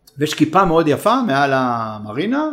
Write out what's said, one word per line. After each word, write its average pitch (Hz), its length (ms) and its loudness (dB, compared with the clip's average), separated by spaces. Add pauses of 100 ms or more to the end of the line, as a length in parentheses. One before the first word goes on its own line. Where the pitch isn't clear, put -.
(180)
ויש 151 160 -2
כיפה 160 300 2
מאוד 165 240 2
יפה 208 340 2
מעל 143 320 0
המרינה, 123 1000 -4